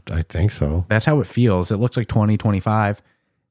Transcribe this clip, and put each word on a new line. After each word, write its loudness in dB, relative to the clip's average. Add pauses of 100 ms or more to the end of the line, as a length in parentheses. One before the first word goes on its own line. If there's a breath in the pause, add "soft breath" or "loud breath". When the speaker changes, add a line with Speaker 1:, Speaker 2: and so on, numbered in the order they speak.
(120)
Speaker 1:
I -2
think 0
so. -2
Speaker 2:
That's 0
how 2
it -2
feels. 0
It -2
looks -2
like -4
twenty, 2
twenty-five. 0 (500)